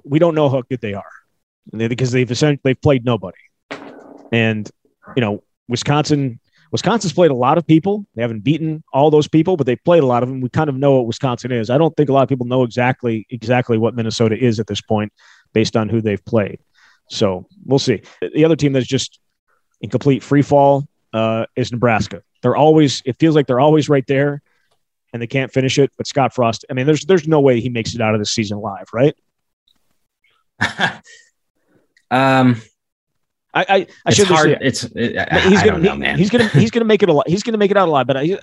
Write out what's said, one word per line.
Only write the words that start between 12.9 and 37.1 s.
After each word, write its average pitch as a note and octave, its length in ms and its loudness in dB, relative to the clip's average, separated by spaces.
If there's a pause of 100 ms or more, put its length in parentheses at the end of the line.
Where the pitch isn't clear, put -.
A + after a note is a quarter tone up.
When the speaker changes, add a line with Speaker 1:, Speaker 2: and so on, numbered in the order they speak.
Speaker 1:
exactly A#2+ 480 -2
what A2+ 180 -2
Minnesota A2 420 -2
is A#2 220 0
at - 80 -6
this G2+ 140 -8
point, G#2+ 300 -4 (420)
based A2 220 -2
on A2 140 0
who A2+ 120 -2
they've G#2 240 -4
played. G#2+ 340 -4 (500)
So F#2 360 -4 (200)
we'll C3+ 140 2
see. A2+ 240 -2 (180)
The D3+ 240 0
other E3 100 2
team C#3+ 160 -2
that's C3 160 -2
just - 320 -6 (600)
in A2+ 80 -12
complete C3 340 0
free C#3+ 200 2
fall, C#3 440 2 (240)
uh, A2+ 340 -2 (120)
is B2 160 -4
Nebraska. G#2+ 500 -2 (180)
They're B2 140 0
always, D3+ 500 4
it B2+ 140 -6
feels D#3 160 2
like D3 120 2
they're B2 120 0
always D3+ 300 2
right C3+ 180 0
there, C#3+ 340 -2 (720)
and A#2 100 -10
they A#2 60 -8
can't C3+ 240 -4
finish C3 260 0
it. C#3 200 2
But A#2+ 100 -8
Scott B2+ 260 -2
Frost, A#2 360 -2
I - 40 -8
mean, B2+ 120 -4
there's, D3+ 200 0
there's E3+ 220 2
no D#3 140 4
way C3 180 4
he A2+ 80 -6
makes A#2 280 -6
it A#2 40 -8
out A2 140 0
of G#2+ 80 0
the G#2 40 -4
season G#2 320 -4
alive, G2 360 -10
right? C3+ 220 2 (1400)
Speaker 2:
<laughs> - 420 -4 (1120)
Um, B2+ 480 2 (920)
Speaker 1:
I, D#3+ 80 0
I, F#3+ 140 2
I F#3+ 120 0 (200)
Speaker 2:
it's E3+ 100 2
Speaker 1:
shouldn't F#3 180 4
Speaker 2:
hard. D#3 140 4
Speaker 1:
say C#3+ 120 2
Speaker 2:
It's, - 220 -2
it, - 340 -6
I, - 220 -2
Speaker 1:
he's F#3+ 220 4
Speaker 2:
I - 40 0
Speaker 1:
gonna, G#3+ 60 6
Speaker 2:
don't F3 100 -2
know, F#3 120 2
Speaker 1:
he, - 60 -8
Speaker 2:
man. C#3 180 -4
Speaker 1:
he's F#3+ 120 2
gonna, A#3 180 2
Speaker 2:
<laughs> - 20 -6
Speaker 1:
he's G#3 220 4
gonna A#3 140 0
make G#3+ 180 4
it F#3 60 4
a D#3+ 40 4